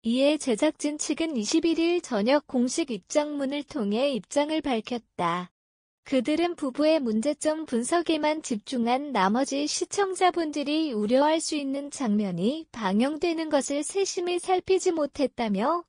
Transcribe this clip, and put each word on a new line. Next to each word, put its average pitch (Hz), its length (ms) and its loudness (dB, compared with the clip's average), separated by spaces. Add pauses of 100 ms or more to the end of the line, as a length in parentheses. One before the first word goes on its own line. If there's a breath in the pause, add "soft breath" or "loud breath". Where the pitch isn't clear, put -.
이에 269 340 4
제작진 294 600 0
측은 320 400 -2
이십일 320 400 2
일 339 240 2
저녁 247 460 2
공식 262 420 0
입장문을 285 720 -2
통해 247 480 -2
입장을 294 500 -2
밝혔다. 202 920 -4 (520)
그들은 302 500 0
부부의 302 460 2
문제점 285 680 0
분석에만 302 760 0
집중한 247 680 -2
나머지 254 540 2
시청자분들이 320 1300 0
우려할 262 480 2
수 - 140 -4
있는 285 340 -4
장면이 214 840 0
방영되는 294 760 0
것을 285 320 0
세심히 359 560 -2
살피지 370 540 0
못했다며 277 960 -2